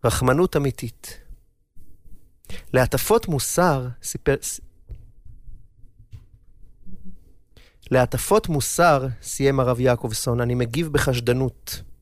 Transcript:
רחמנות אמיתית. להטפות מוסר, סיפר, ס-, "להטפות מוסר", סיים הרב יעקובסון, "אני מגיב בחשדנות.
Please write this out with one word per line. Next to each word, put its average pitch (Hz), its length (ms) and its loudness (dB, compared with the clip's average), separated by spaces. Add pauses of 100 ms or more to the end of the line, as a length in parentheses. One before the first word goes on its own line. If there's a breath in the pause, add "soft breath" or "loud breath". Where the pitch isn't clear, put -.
רחמנות 131 540 4
אמיתית. - 600 -4 (1600 loud breath)
להטפות 131 540 2
מוסר, 147 600 0 (160)
סיפר, - 380 -2
ס-, - 180 -10 (3250 soft breath)
"להטפות 127 580 2
מוסר", 147 580 2 (140)
סיים 139 380 0
הרב 123 200 2
יעקובסון, 120 600 0
"אני 120 140 0
מגיב 123 320 -2
בחשדנות. 127 920 0 (200)